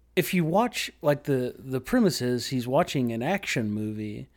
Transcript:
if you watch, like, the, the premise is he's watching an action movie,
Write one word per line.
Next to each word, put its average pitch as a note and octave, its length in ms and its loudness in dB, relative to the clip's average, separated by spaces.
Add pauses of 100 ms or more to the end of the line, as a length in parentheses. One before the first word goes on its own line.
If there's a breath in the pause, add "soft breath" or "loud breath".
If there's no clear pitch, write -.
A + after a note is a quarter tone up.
(160)
if - 180 0
you F3+ 100 4
watch, G#3 480 0 (100)
like, D3 220 2
the, B2+ 340 0
the C3 220 -4
premise G#3+ 420 2
is B2 260 0
he's B2 200 -2
watching C3 460 2
an A2+ 100 -4
action C#3 480 -2
movie, G#2+ 640 -6